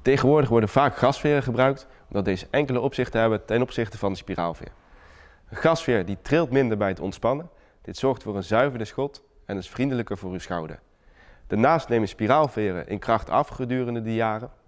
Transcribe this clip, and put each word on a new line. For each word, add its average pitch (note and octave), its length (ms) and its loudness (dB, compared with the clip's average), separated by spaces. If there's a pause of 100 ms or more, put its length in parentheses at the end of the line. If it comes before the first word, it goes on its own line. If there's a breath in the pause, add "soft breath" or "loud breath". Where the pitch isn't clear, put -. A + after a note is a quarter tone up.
Tegenwoordig C3+ 480 4
worden A2+ 200 4
vaak C#3 280 4
gasveren C#3 460 2
gebruikt, B2+ 440 0 (200 soft breath)
omdat G2 180 -2
deze F#2+ 240 -2
enkele C3 300 0
opzichten B2+ 400 -2
hebben A2+ 260 2
ten A#2 160 0
opzichte A2+ 360 -4
van G2 140 -2
de F#2 60 -6
spiraalveer. E2+ 540 -6 (760 soft breath)
Een - 80 -12
gasveer B2+ 480 2
die G2+ 160 -6
trilt D3 300 0
minder B2 260 2
bij G2+ 100 0
het F#2+ 120 -4
ontspannen. A#2+ 500 -4 (320 soft breath)
Dit - 160 -14
zorgt C3 260 -2
voor G#2 120 -6
een G2 80 -4
zuiverder A#2 440 0
schot - 360 -6 (220)
en G2+ 120 -6
is F#2 120 -10
vriendelijker A#2+ 480 -4
voor F2+ 140 -8
uw F#2 80 -8
schouder. D#2+ 400 -8 (680 soft breath)
Daarnaast C3+ 420 2
nemen A2+ 180 2
spiraalveren A2 800 0
in G#2 120 -6
kracht - 300 -2
af C3 180 2
gedurende A#2+ 540 -4
de A2+ 140 -4
jaren A2+ 340 -2 (180)